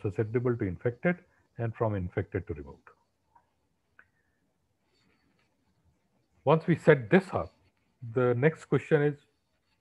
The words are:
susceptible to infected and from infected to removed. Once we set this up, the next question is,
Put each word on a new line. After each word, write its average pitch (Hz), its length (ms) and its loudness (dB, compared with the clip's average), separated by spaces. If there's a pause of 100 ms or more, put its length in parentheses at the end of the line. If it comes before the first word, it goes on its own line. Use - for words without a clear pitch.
susceptible 117 540 -2
to 117 80 -4
infected 120 520 -2 (420)
and 117 160 -4
from 110 200 -2
infected 92 520 -6
to - 80 -8
removed. 69 340 -18 (3500)
Once 160 220 2
we 165 100 2
set 139 340 4
this 185 220 6
up, 90 200 -4 (600)
the 123 220 2
next 147 320 0
question 147 360 0
is, 147 140 0 (640)